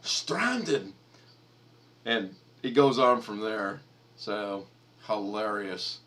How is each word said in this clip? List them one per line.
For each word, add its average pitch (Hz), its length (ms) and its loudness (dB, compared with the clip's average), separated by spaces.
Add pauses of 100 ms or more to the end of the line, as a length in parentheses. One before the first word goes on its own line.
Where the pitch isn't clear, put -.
Stranded. 185 880 -2 (1120)
And 104 300 -2 (280)
it 131 80 0
goes 131 280 6
on 123 240 6
from 104 180 -6
there. 107 400 -4 (360)
So, 101 500 -4 (400)
hilarious. 104 1000 -4